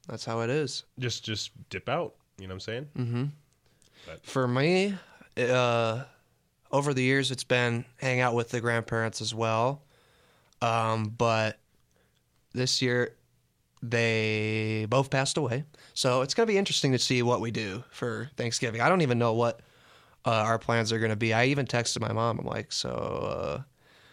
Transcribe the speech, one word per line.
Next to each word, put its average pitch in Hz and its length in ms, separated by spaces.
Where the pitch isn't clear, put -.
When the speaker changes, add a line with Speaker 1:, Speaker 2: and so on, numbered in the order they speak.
Speaker 1:
That's - 180
how 117 180
it 117 80
is. 139 340
Speaker 2:
Just, 120 240
just - 260
dip 95 180
out. 151 260
You 95 80
know 92 60
what - 20
I'm 95 60
saying? 127 360
Speaker 1:
Mm-hmm. 120 280
Speaker 2:
But 80 180
Speaker 1:
For 131 220
me, 180 480
uh, 120 680
over 143 240
the 127 80
years, 131 300
it's 127 100
been 123 420
hang 127 240
out 123 160
with 117 140
the 120 100
grandparents 113 600
as 110 140
well. 113 480
Um, 113 440
but 110 400
this 127 280
year, 123 360
they 110 1080
both 131 220
passed 135 260
away. 143 280
So 127 280
it's 139 100
gonna 226 140
be 208 120
interesting 147 340
to 123 80
see 127 240
what 120 160
we 117 100
do 107 400
for 117 460
Thanksgiving. 117 440
I 127 80
don't 180 140
even 123 160
know 120 140
what, 117 260
uh, 117 60
our 113 300
plans 117 320
are 113 80
gonna 110 160
be. 110 180
I 120 120
even 139 200
texted 120 340
my 110 120
mom. 113 260
I'm - 80
like, - 260
"So, - 180
uh, - 720